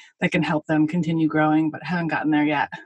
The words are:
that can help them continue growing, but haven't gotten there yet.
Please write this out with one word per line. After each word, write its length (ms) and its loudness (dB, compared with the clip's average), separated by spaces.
that 100 0
can 100 2
help 240 -2
them 200 2
continue 420 0
growing, 420 2
but 120 -8
haven't 260 -4
gotten 220 -2
there 160 2
yet. 240 -2